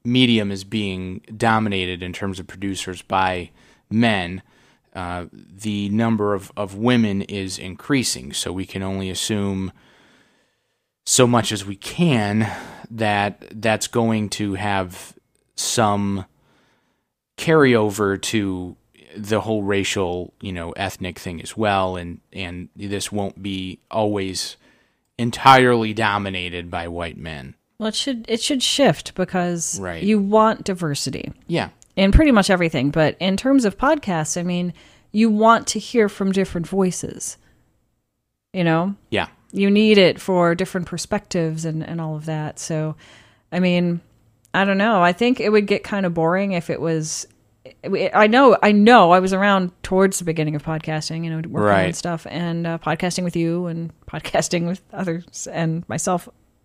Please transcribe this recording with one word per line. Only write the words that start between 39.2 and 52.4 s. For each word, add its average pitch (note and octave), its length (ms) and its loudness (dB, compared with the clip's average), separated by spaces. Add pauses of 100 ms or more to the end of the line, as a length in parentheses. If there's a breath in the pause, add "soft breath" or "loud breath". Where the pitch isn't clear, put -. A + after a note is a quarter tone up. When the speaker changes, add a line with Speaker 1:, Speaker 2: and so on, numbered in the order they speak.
Speaker 2:
You G3 180 2
need G#3 280 6
it F3 220 6
for F3 340 2
different F3+ 320 -4
perspectives E3 800 -4
and, D#3+ 200 -4
and E3 160 -8
all D#3 140 -6
of D3+ 120 -10
that. D#3 340 -6
So, D#3 340 -4 (560 soft breath)
I E3+ 80 -2
mean, F3 420 2 (540)
I F#3+ 100 4
don't G3 140 2
know. G#3 240 4
I F3 100 6
think A#3+ 280 0
it G#3 100 0
would G#3 160 4
get G3+ 160 0
kind G3 240 -4
of E3+ 80 -2
boring F3+ 380 0
if E3+ 180 -4
it D3 100 -4
was, D#3+ 460 -4 (560)
I F#3+ 460 2
know, A#3+ 340 8
I G#3 100 6
know G#3 380 8
I F#3 100 8
was F#3 120 0
around F#3+ 400 2 (100)
towards F#3+ 360 2
the F3+ 60 -8
beginning D#3+ 300 -2
of D3+ 100 -4
podcasting, D#3+ 600 -6
you E3 60 -6
know, D#3+ 80 -4
working D#3+ 180 -8
on G#2 80 0
Speaker 1:
Right. F#2+ 320 4
Speaker 2:
stuff E3+ 340 -6
and, E3+ 360 -4